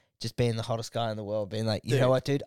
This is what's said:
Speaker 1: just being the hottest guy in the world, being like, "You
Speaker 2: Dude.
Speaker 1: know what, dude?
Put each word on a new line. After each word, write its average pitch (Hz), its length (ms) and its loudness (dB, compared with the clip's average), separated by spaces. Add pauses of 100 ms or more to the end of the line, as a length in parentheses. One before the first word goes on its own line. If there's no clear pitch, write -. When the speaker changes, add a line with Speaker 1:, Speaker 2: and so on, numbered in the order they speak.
(200)
Speaker 1:
just - 160 -6
being 120 200 2
the 113 60 -2
hottest 113 300 -4
guy 117 200 0
in 107 40 -6
the 110 60 -6
world, 104 280 -2
being 110 140 -2
like, 107 200 0
"You - 80 -2
Speaker 2:
Dude. 139 80 4
Speaker 1:
know 127 100 4
what, 131 140 2
dude? 139 220 0